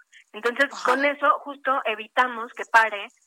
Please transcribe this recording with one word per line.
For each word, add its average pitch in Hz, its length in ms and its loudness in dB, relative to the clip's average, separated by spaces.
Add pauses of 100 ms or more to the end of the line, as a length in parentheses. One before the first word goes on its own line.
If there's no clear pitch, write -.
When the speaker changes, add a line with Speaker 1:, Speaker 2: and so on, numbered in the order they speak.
(340)
Speaker 1:
Entonces, 240 380 0
Speaker 2:
Ajá. - 200 -2
Speaker 1:
con 269 140 2
eso 285 340 2
justo 277 320 -6 (140)
evitamos 226 680 -2
que 202 120 -10
pare, 220 420 2 (200)